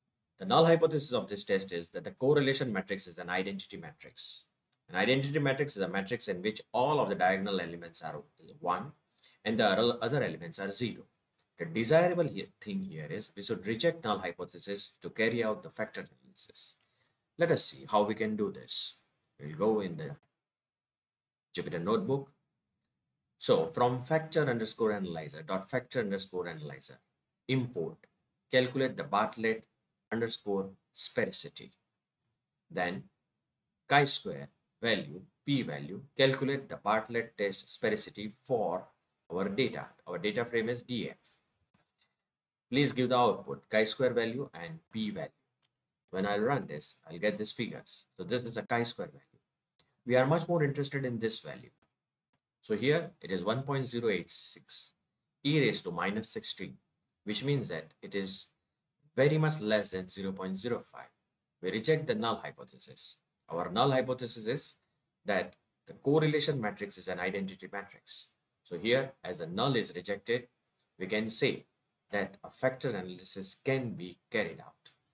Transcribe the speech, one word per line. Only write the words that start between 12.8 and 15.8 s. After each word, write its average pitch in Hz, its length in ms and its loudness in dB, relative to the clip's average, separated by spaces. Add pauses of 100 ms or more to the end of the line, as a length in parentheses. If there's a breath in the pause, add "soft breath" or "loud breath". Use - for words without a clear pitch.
here 78 280 -10
is 104 260 -8
we 101 60 -10
should 95 240 -4
reject 160 380 0
null 104 140 0
hypothesis 90 720 -8 (100)
to 85 80 -8
carry 113 340 2
out 107 180 -2
the - 80 -14
factor 107 300 -6